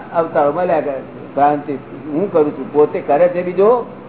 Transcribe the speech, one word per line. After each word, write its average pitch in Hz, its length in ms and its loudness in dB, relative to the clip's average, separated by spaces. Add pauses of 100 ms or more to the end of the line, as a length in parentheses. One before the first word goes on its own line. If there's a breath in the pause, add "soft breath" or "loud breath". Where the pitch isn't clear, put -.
(140)
અવતારો 165 380 2
મળ્યા 175 280 0
કરે. 135 200 -4 (340)
ભ્રાંતિ 143 440 2 (340)
હું 180 200 -2
કરું 151 260 2
છું, 123 140 -10
પોતે 151 280 4
કરે 156 280 4
છે 175 140 -4
બીજો, 196 440 2 (220)